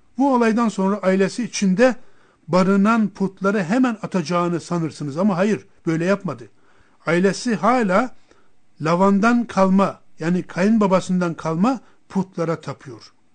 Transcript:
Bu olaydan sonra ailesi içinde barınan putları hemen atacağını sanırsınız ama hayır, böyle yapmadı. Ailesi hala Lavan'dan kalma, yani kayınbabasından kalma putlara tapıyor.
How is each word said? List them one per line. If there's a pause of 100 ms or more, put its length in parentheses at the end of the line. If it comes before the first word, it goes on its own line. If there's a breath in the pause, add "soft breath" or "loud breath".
(180)
Bu
olaydan
sonra
ailesi
içinde (520 soft breath)
barınan
putları
hemen
atacağını
sanırsınız
ama
hayır, (180)
böyle
yapmadı. (560 soft breath)
Ailesi
hala (680 soft breath)
Lavan'dan
kalma, (200)
yani
kayınbabasından
kalma (300 soft breath)
putlara
tapıyor. (220)